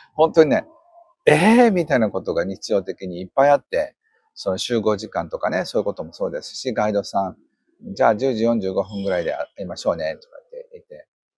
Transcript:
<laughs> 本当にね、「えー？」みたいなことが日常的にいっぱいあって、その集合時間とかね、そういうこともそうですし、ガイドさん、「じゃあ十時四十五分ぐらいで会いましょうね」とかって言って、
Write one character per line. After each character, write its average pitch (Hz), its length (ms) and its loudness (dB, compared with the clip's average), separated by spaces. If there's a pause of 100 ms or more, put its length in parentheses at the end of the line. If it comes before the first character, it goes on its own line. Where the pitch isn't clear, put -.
<laughs> - 140 -20
本 156 180 2
当 160 120 8
に 147 60 4
ね、 110 160 2 (580)
「え 214 440 6
ー？」 214 40 2
み 180 140 0
た 147 100 2
い - 20 4
な 110 120 2
こ 95 100 -4
と 90 140 -4
が 85 100 0
日 95 240 -8
常 101 140 0
的 92 260 -10
に 87 140 -8
い - 20 -8
っ 92 100 -14
ぱ 135 120 4
い 147 40 6
あ 143 60 6
っ 139 100 -6
て、 82 300 -4 (380)
そ - 160 -6
の 95 80 -4
集 120 220 -2
合 104 160 0
時 104 120 -10
間 85 220 -6
と - 80 -8
か 90 100 -4
ね、 175 160 -2
そ - 140 -4
う - 20 2
い - 20 -6
う - 20 -6
こ 101 100 -4
と 85 100 -10
も 82 80 -14
そ 95 160 -6
う - 20 -4
で 78 120 -8
す - 120 -16
し、 123 200 -8
ガ 107 160 0
イ - 20 -4
ド 101 120 0
さ 98 260 -4
ん、 - 60 -20 (560)
「じ 101 100 -2
ゃ 127 60 6
あ 110 80 2
十 127 180 -2
時 110 100 -2
四 117 160 2
十 95 120 -4
五 95 100 -2
分 98 220 -8
ぐ 98 60 -2
ら 90 100 0
い 85 40 -6
で 76 100 -2
会 80 300 -10
い - 20 -
ま 90 100 -10
し - 100 -8
ょ 101 60 2
う 85 40 -2
ね」 80 260 -6
と - 80 -20
か - 80 -20
っ - 100 -20
て - 240 -16
言 87 80 -20
っ - 60 -20
て、 - 200 -20 (320)